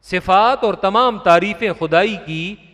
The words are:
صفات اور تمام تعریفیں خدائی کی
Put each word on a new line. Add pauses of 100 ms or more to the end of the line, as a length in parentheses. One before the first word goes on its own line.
صفات
اور
تمام
تعریفیں
خدائی (100)
کی (200)